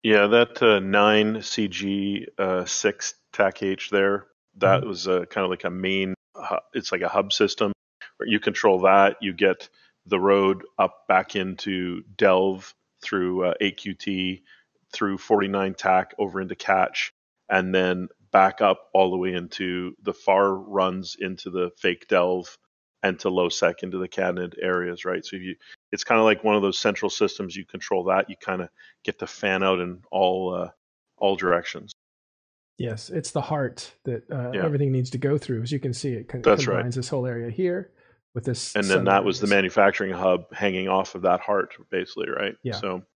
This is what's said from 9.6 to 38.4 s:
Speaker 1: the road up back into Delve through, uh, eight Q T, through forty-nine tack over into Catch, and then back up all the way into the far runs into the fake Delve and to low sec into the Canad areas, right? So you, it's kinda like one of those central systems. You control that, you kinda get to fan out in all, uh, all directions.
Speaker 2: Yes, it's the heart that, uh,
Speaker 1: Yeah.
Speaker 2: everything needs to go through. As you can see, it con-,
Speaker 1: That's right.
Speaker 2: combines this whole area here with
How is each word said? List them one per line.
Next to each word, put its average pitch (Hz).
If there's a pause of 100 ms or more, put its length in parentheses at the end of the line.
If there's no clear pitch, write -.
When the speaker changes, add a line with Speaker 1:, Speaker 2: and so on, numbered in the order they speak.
Speaker 1:
the 95
road 98 (140)
up -
back 95
into 92 (140)
Delve 95 (280)
through, 90
uh, 85
eight 101
Q 98
T, 92 (480)
through 98
forty-nine 98
tack 92
over 95
into 92
Catch, - (360)
and 92
then 92 (240)
back 95
up 98
all 95
the 92
way 92
into 90
the 101
far 98
runs 95
into 92
the 90
fake 87
Delve 90 (440)
and 95
to 101
low 90
sec 87
into 92
the 92
Canad 90
areas, 90
right? 92
So -
you, 92 (380)
it's 104
kinda 113
like 107
one 104
of 101
those 98
central 104
systems. 98
You 95
control 92
that, 95
you 98
kinda 92 (360)
get -
to 90
fan 95
out 95
in 90
all, 92
uh, 90 (460)
all 98
directions. 87 (840)
Speaker 2:
Yes, 113
it's 170
the 147
heart 139 (120)
that, 120
uh, 123
Speaker 1:
Yeah. 185
Speaker 2:
everything 143
needs 127
to 127
go 143
through. 117
As 120
you 139
can 131
see, 135
it 113
con-, 123
Speaker 1:
That's 139
right. 98
Speaker 2:
combines 120
this 123
whole 127
area 117
here 180 (420)
with 117